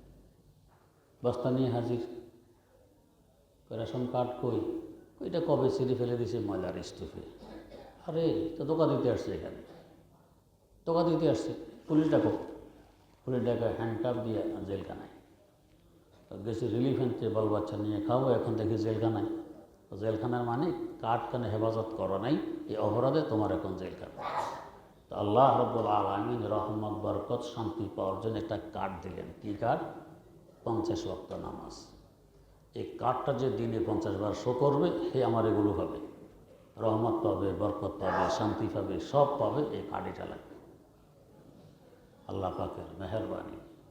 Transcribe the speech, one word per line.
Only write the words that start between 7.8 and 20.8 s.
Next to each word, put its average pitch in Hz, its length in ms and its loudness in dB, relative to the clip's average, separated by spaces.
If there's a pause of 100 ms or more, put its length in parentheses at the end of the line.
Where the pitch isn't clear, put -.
আরে, 160 500 2
তো 147 80 -4
ধোকা 160 220 4
দিতে 135 240 4
আসছে 95 240 -2
এখানে, - 200 -8 (1300)
ধোকা 170 180 4
দিতে 160 260 4
আসছে, - 240 0 (340)
পুলিশ 156 240 6
ডাকো। 117 200 6 (920)
পুলিশ 127 180 0
ডাকে 113 340 2
হ্যান্ডকাপ 113 460 0
দিয়ে 110 200 0 (240)
জেলখানায়। - 420 -6 (1200)
তো - 160 -12
গেছি 117 220 -2
রিলিফ 123 340 2
আনতে, 117 280 0
বাল 107 180 2
বাচ্চা 104 300 0
নিয়ে 104 240 0
খাবো, 123 280 4
এখন 113 260 2
দেখি 110 220 2
জেলখানায়। 110 480 2 (640)
তো 98 80 -12
জেলখানার 113 460 0
মানে 131 300 0 (280)